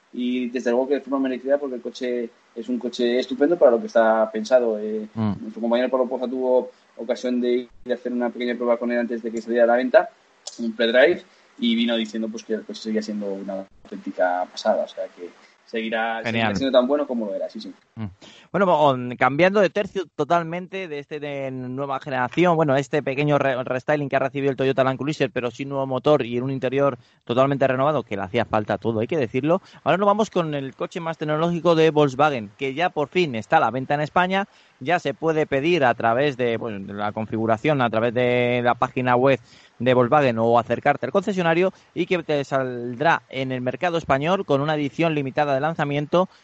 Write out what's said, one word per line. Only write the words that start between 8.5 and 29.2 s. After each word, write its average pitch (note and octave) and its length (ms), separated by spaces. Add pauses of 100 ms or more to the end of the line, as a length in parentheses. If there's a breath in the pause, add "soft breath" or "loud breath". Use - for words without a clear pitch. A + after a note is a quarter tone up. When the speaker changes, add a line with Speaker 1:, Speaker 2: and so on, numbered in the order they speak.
Speaker 1:
prueba A#2+ 200
con A#2+ 160
él A#2+ 60
antes A#2 240
de A#2 80
que A2+ 100
saliera A#2 240
a A#2 40
la A#2+ 80
venta, C3 340 (480)
un A2+ 160
pre-drive, B2 480 (360 soft breath)
y A#2 160
vino A#2 220
diciendo, A2 320
pues, A2 140
que A2 120
el G#2 100
coche - 180
seguía G#2+ 200
siendo G#2 240
una G2 380 (200)
auténtica F#2 640
pasada, - 340
o - 40
sea F#2+ 160 (120)
que F2 140 (340 soft breath)
seguirá, A2+ 600
Speaker 2:
Genial. A#2 80
Speaker 1:
seguirá A2 240
siendo C3 220
tan B2+ 100
bueno C#3+ 180
como A#2 200
lo G2 80
era, G2+ 140
sí, A2 120
sí. G2 120 (220)
Speaker 2:
Mm. A2 120 (440 loud breath)
Bueno, F#3+ 160
bon, C3+ 500
cambiando E3 440
de F3+ 100
tercio G3 340 (120)
totalmente E3+ 720
de D3 100
este D3 220
de C#3 320
nueva C3 480
generación, D3+ 560
bueno, D#3 200
este C#3+ 260
pequeño C#3+ 360
re-, C3 240
restyling C3 460
que C3+ 80
ha C3 40
recibido C3+ 300
el B2+ 60
Toyota C3+ 260
Land C3 160
Cruiser, C#3+ 320
pero A#2+ 220
sin C#3 160
nuevo C#3 180
motor C3+ 400
y A#2+ 100
en A#2+ 60
un C3+ 80
interior C3 480 (260 soft breath)
totalmente C3+ 440
renovado, C3+ 340
que - 140
le G2 60
hacía G#2 220
falta G#2+ 340
todo, A2+ 220
hay A#2 60
que F3 100
decirlo. C#3+ 460 (220 loud breath)